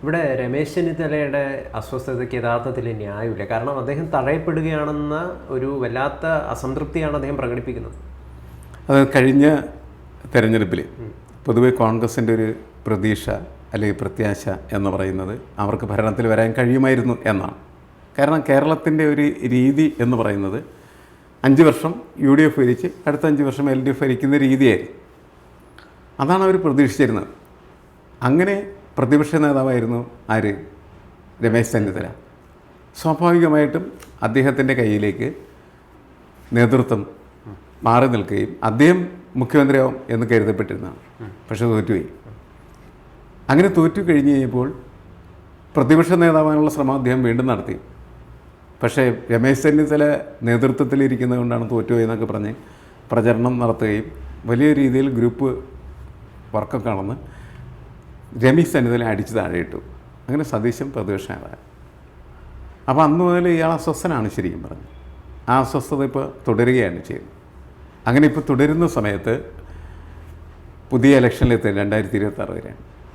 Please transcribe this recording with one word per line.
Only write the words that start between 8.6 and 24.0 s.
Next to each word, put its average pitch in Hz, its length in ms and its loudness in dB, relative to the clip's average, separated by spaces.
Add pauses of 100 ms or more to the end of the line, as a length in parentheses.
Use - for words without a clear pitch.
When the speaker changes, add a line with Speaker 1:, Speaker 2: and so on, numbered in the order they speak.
Speaker 2:
അത് 139 240 6
കഴിഞ്ഞ 139 420 6 (760)
തെരഞ്ഞെടുപ്പിൽ 110 500 2 (140)
Speaker 1:
ഉം. 110 120 -14 (340)
Speaker 2:
പൊതുവെ 120 240 4
കോൺഗ്രസിൻ്റെ 113 640 0
ഒരു 110 180 -2 (340)
പ്രതീക്ഷ 104 420 -2 (440)
അല്ലെങ്കിൽ 104 280 -2
പ്രത്യാശ 101 480 -6 (220)
എന്ന് 101 180 -2
പറയുന്നത് 95 520 -6 (180)
അവർക്ക് 104 260 -4
ഭരണത്തിൽ 107 420 -2
വരാൻ 113 300 2
കഴിയുമായിരുന്നു 127 680 2
എന്നാണ്. 98 280 -2 (680)
കാരണം 147 300 2
കേരളത്തിൻ്റെ 151 560 2
ഒരു 147 160 2 (260)
രീതി 135 520 2
എന്ന് 120 180 2
പറയുന്നത് 104 460 -2 (800)
അഞ്ച് 139 200 8
വർഷം 160 320 4 (240)
യു 139 160 6
ഡി 151 60 6
എഫ് 151 180 4
ഭരിച്ച് 123 280 2 (200)
അടുത്ത 147 180 -2
അഞ്ച് 147 180 2
വർഷം 139 260 0
എൽ 131 140 0
ഡി 139 60 0
എഫ് 131 120 -2